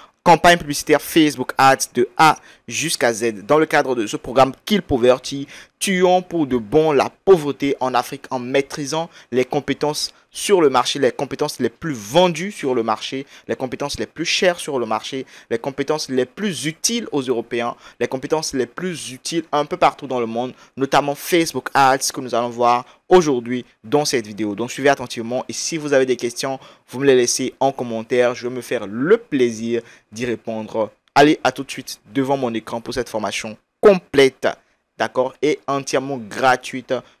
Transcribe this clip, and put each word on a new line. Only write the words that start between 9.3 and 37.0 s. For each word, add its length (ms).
les 140
compétences 680
sur 280
le 80
marché, 300
les 140
compétences 480
les 100
plus 240
vendues 580
sur 220
le 80
marché, 420
les 80
compétences 420
les 60
plus 220
chères 340
sur 180
le 60
marché, 400
les 100
compétences 520
les 160
plus 400
utiles 440
aux 120
Européens, 520
les 80
compétences 440
les 140
plus 460
utiles 380
un 140
peu 140
partout 280
dans 140
le 60
monde, 260
notamment 380
Facebook 580
Ads 400
que 80
nous 140
allons 160
voir 340
aujourd'hui 560
dans 220
cette 220
vidéo. 280
Donc 160
suivez 200
attentivement 580
et 60
si 240
vous 160
avez 100
des 120
questions, 420
vous 120
me 60
les 100
laissez 420
en 140
commentaire. 640
Je 120
vais 80
me 60
faire 260
le 300
plaisir 640
d'y 140
répondre. 640
Allez, 300
à 80
tout 120
de 60
suite 280
devant 240
mon 160
écran 300
pour 100
cette 160
formation 480
complète, 680
d'accord, 420
et 260
entièrement 520
gratuite 760